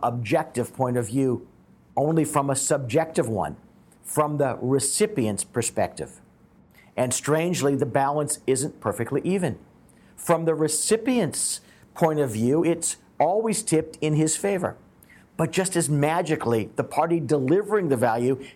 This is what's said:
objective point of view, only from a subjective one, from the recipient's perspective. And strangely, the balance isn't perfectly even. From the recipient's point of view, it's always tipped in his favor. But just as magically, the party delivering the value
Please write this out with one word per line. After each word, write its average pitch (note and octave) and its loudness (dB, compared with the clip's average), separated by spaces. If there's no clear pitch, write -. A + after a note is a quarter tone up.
objective A#2+ -2
point B2 0
of A#2+ 0
view, B2+ 0
only D#3 2
from C#3 0
a C3+ 0
subjective C#3+ 0
one, D#2+ -2
from D3+ 0
the C#3 0
recipient's B2+ 0
perspective. - -4
And B2 0
strangely, D3+ 0
the C#3+ 0
balance C#3+ 0
isn't C3+ 0
perfectly A#2 -2
even. F3 0
From E3 2
the E3 2
recipient's G#3+ 0
point D#3 2
of C3+ 0
view, B2 2
it's E3 -2
always G3+ 0
tipped D#3+ 0
in D#3 0
his D#3 2
favor. G3 -2
But E3 0
just F3+ 0
as D3 0
magically, D3 0
the - -2
party E3 0
delivering E3 2
the C3+ 2
value A#2+ 0